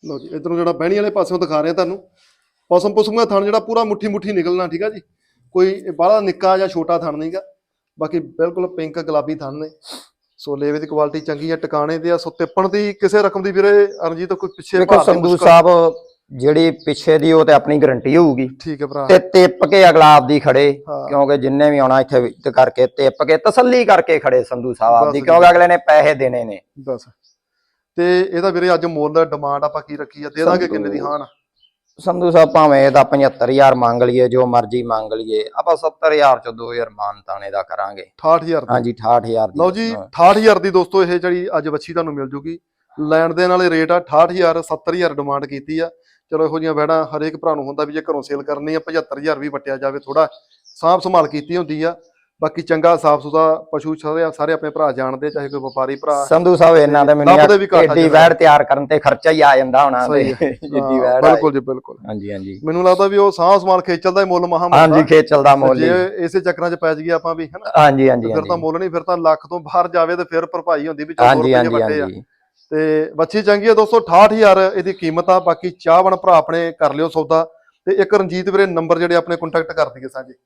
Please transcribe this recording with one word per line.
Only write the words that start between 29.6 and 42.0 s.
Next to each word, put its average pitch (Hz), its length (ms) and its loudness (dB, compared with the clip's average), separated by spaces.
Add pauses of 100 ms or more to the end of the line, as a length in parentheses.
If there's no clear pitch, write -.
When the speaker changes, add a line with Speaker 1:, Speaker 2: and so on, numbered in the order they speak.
Speaker 1:
ਆਪਾਂ 151 180 -6
ਕੀ 147 140 -16
ਰੱਖੀ 147 280 -16
ਆ? 147 40 -12
ਦੇ 156 160 -6
ਦਾਂਗੇ 180 220 0
Speaker 2:
ਸੰਧੂ - 80 -8
Speaker 1:
ਕਿੰਨੇ 151 160 -6
ਦੀ? - 100 -8
ਹਾਂ 147 180 -8
ਨਾ। 135 80 -14 (720)
Speaker 2:
ਸੰਧੂ 175 320 -2
ਸਾਹਿਬ, 160 220 6
ਭਾਵੇਂ 147 340 4
ਇਹਦਾ 139 180 4
ਪਝੱਤਰ 131 460 0
ਹਜ਼ਾਰ 135 240 4
ਮੰਗ 120 280 -2
ਲਈਏ, 123 260 2
ਜੋ 127 180 2
ਮਰਜ਼ੀ 120 360 -2
ਮੰਗ 110 300 -6
ਲਈਏ, 110 300 -6 (140)
ਆਪਾਂ 165 200 -2
ਸੱਤਰ 160 360 -4
ਹਜ਼ਾਰ 143 260 2
ਚੋਂ 117 140 -14
ਦੋ 117 200 -12
ਹਜ਼ਾਰ 117 180 -6
ਮਾਨ 101 360 -10
ਤਾਣੇ 98 240 -12
ਦਾ 98 120 -6
ਕਰਾਂਗੇ। 98 400 -10
Speaker 1:
ਅਠਾਹਠ 160 400 -2
ਹਜ਼ਾਰ 160 180 -4
ਦੀ। 123 120 -6
Speaker 2:
ਹਾਂਜੀ, 120 200 -2
ਅਠਾਹਠ 113 320 0
ਹਜ਼ਾਰ 110 240 -2
ਦੀ। 95 100 -10
Speaker 1:
ਲਓ 175 120 2
ਜੀ, 226 240 -6
Speaker 2:
ਹਾਂ। 98 100 -14
Speaker 1:
ਅਠਾਹਠ 175 320 2
ਹਜ਼ਾਰ 214 220 4
ਦੀ 185 120 -4
ਦੋਸਤੋ 185 320 0
ਇਹ 175 160 -2
ਜਿਹੜੀ 180 280 -4 (120)
ਅੱਜ 151 100 -6
ਵੱਛੀ 151 240 -10
ਤੁਹਾਨੂੰ 160 220 -6